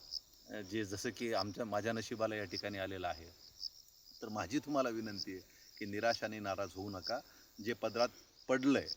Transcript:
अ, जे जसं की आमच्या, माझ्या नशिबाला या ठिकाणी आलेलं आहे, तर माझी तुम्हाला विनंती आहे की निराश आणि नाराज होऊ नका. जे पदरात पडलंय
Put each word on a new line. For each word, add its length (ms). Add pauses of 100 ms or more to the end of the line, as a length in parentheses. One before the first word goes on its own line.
(500)
अ, 120
जे 240
जसं 240
की 240
आमच्या, 320
माझ्या 280
नशिबाला 420
या 100
ठिकाणी 320
आलेलं 300
आहे, 200 (920)
तर 80
माझी 300
तुम्हाला 300
विनंती 420
आहे 100 (380)
की 60
निराश 380
आणि 160
नाराज 360
होऊ 140
नका. 300 (460)
जे 80
पदरात 360 (380)
पडलंय 500